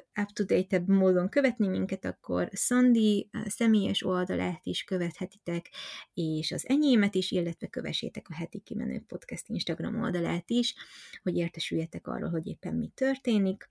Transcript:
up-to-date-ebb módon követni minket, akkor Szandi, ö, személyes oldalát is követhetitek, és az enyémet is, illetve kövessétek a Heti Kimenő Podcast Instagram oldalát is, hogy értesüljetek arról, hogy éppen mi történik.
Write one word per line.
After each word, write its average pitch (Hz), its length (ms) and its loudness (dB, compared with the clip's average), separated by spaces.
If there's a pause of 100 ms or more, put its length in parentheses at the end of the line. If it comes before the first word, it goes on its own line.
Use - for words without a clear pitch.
(220)
up-to-date-ebb 190 680 0
módon 190 420 4
követni 247 380 2
minket, 190 380 -2
akkor - 460 -2
Szandi, 226 800 4
ö, - 140 -6
személyes 208 580 2
oldalát 180 640 -2
is 175 180 -4
követhetitek, 175 840 -6 (440)
és 156 380 -2
az - 160 -6
enyémet 254 480 6
is, 185 160 0
illetve 170 360 -2
kövessétek - 640 -6
a 160 40 -8
Heti 165 260 -8
Kimenő - 480 -6
Podcast - 400 -12
Instagram 165 540 -4
oldalát 170 480 -2
is, 240 260 0 (480)
hogy 175 120 -2
értesüljetek 165 720 -4
arról, - 220 -4
hogy 165 180 -4
éppen 165 280 -6
mi 160 180 -2
történik. 220 760 0